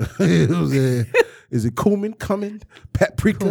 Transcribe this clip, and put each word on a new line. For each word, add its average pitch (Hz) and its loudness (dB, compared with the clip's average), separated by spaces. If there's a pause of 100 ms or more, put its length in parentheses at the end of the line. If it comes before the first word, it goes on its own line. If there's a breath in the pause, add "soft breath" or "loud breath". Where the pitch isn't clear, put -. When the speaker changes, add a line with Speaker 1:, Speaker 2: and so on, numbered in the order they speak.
Speaker 1:
<laughs> - -8
You 170 4
know 165 0
what 175 0
I'm 147 0
saying? 131 0 (240)
Speaker 2:
<laughs> - -20
Speaker 1:
Is 117 -2
it 117 -4
cumin, 208 0
cumin, 208 -6 (320 loud breath)
paprika? - 0 (120)